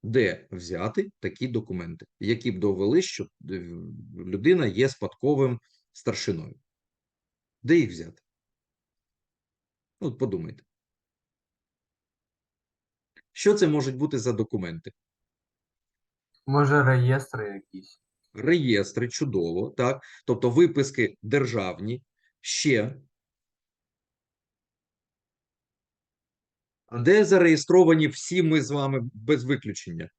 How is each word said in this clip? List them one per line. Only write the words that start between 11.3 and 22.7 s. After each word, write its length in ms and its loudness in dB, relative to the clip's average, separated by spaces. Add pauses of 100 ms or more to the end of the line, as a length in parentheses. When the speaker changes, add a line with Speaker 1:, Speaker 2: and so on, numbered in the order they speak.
Speaker 1:
Що 220 2
це 140 2
можуть 280 0
бути 220 -4
за 140 -2
документи? 600 -6 (1500)
Speaker 2:
Може, 360 4
реєстри 720 2
якісь? 460 -20 (340)
Speaker 1:
Реєстри, 760 0
чудово, 640 -4
так. 320 -2 (240)
Тобто 240 0
виписки 720 2
державні. 800 -4 (380)
Ще. 560 -2 (4000)